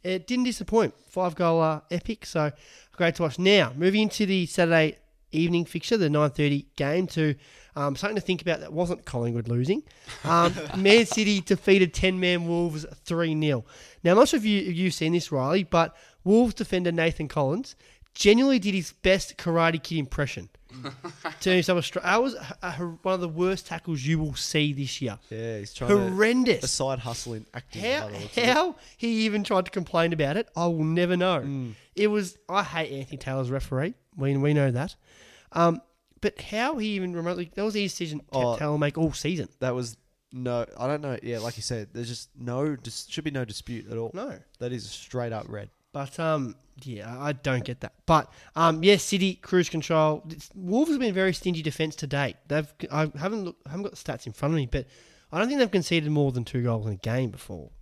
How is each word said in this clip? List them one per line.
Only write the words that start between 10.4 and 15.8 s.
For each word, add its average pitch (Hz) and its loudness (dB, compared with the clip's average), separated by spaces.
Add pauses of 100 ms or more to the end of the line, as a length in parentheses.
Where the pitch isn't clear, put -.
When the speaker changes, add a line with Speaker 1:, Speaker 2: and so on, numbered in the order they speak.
Speaker 1:
<laughs> 151 -8
Man 202 8
City 208 2
defeated 190 4
ten-man 180 0
Wolves 170 -2 (220)
three 165 0
nil. 147 0 (380)
Now, 175 6
I'm 208 8
not 262 8
sure 311 0
if 208 -2
you, 208 2
if 180 -4
you've 180 0
seen 165 0
this, 170 -2
Riley, 147 0
but 165 0 (260)